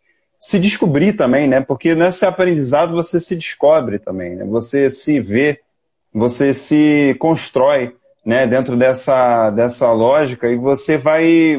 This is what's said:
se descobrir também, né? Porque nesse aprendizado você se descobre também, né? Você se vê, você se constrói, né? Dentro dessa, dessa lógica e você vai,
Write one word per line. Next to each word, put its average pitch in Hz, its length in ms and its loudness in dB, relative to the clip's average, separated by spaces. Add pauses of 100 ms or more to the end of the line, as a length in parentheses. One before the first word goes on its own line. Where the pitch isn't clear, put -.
(380)
se - 220 -2
descobrir 180 540 0
também, 139 340 2
né? 131 140 2
Porque 147 340 -2
nesse 175 300 0
aprendizado 165 680 0
você 170 260 -2
se 175 160 -8
descobre 143 640 0
também, 90 380 -10
né? 98 100 -10
Você 117 440 -2
se 139 320 -4
vê, 123 400 -2 (520)
você 123 400 0
se 147 640 2
constrói, 139 800 0 (300)
né? 120 200 0
Dentro 123 300 -2
dessa, 123 760 2
dessa 120 420 0
lógica 123 580 0
e 120 60 -2
você 139 400 -2
vai, 160 600 2